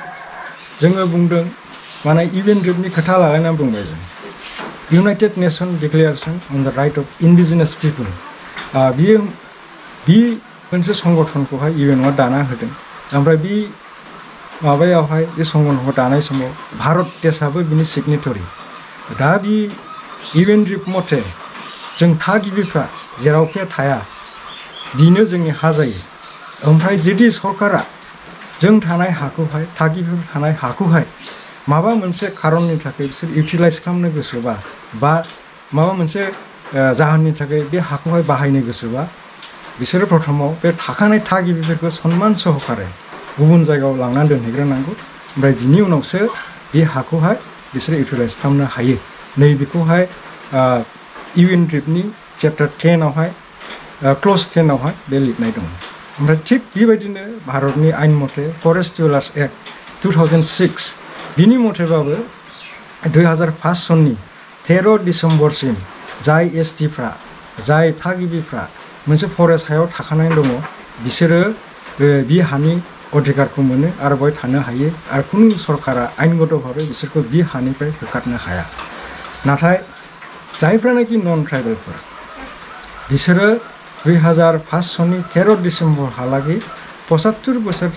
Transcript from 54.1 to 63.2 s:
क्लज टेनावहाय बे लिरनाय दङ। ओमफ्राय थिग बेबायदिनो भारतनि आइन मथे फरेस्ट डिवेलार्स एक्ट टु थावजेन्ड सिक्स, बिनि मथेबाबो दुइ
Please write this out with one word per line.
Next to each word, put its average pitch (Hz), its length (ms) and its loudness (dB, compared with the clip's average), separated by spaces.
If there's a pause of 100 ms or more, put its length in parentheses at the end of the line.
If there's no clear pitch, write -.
क्लज 196 200 2 (120)
टेनावहाय 151 400 2 (160)
बे 135 100 0
लिरनाय 117 320 -2
दङ। 107 140 -6
ओमफ्राय 143 800 -4
थिग 254 160 2 (140)
बेबायदिनो 202 480 2 (260)
भारतनि 139 400 0
आइन 151 240 2
मथे 143 300 -2 (180)
फरेस्ट 170 360 2
डिवेलार्स 147 400 0
एक्ट 143 180 -2 (480)
टु 185 100 0
थावजेन्ड 160 320 4
सिक्स, - 380 -2 (500)
बिनि 214 240 6
मथेबाबो 165 600 0 (920)
दुइ 156 160 6